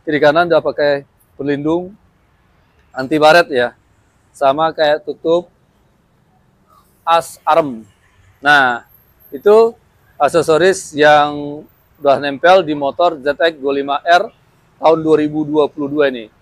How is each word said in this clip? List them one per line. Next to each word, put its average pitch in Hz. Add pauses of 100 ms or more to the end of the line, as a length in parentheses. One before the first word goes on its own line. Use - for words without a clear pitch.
kiri 151
kanan 156
udah 160
pakai 143 (320)
pelindung 151 (960)
anti 135
baret 170
ya, 120 (560)
sama 151
kayak 151
tutup 165 (1500)
as -
arm. 143 (560)
Nah, 135 (400)
itu 220 (400)
aksesoris 156
yang 147 (400)
udah 139
nempel 151
di 151
motor 147
Z 143
X 170
dua 139
lima 139
R 175 (560)
tahun 160
dua 151
ribu 151
dua 147
puluh 147
dua 143
ini. 117